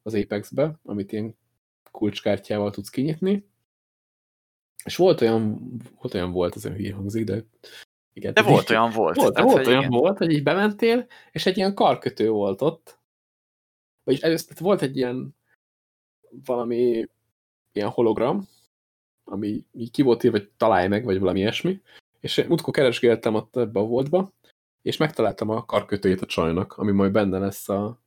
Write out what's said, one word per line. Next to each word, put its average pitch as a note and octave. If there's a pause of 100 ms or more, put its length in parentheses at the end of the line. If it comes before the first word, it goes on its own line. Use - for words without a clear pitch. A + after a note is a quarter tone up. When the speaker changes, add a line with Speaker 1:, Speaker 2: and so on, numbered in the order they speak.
Speaker 1:
az A2
Apex-be, A2+
amit G2+
ilyen A2 (560)
kulcskártyával G#2
tudsz G2+
kinyitni, F3 (1400)
és -
volt F3
olyan, A2+ (280)
volt -
olyan, F2+
volt, F2
ez -
olyan G2
hülye G2+
hangzik, G2+
de G#2+ (680)
igen, G2+
Speaker 2:
De G#3+
Speaker 1:
tehát G#3
Speaker 2:
volt -
Speaker 1:
így A2+
Speaker 2:
olyan, A2+
volt. G2
Speaker 1:
volt, A#2
Speaker 2:
Tehát, A3
Speaker 1:
volt G3+
Speaker 2:
hogy B2
Speaker 1:
olyan, C3+
Speaker 2:
igen. A#2+
Speaker 1:
volt, F#3
hogy E3
így D3
bementél, G#3 (240)
és -
egy F#3+
ilyen G3
karkötő B2+
volt G2+
ott. - (1040)
Vagyis C3+
először, D#3+
tehát -
volt F#3+
egy C#3
ilyen, C3 (1080)
valami A#2+ (640)
ilyen G#2
hologram, B2 (760)
ami G#2
így A#2
ki -
volt A#2+
írva, A2+
hogy G2+
"Találj F#2+
meg", G2+
vagy F#2+
valami G2
ilyesmi. C#3+ (380)
És -
én B2
múltkor D#3+
keresgéltem A#2
ott G#2+
ebbe A#2
a G#2
Voltba, C#3+ (480)
és -
megtaláltam A2+
a A2
karkötőjét G2
a -
csajnak, E2+
ami G2+
majd G2
benne G2
lesz G2
a G2+ (220)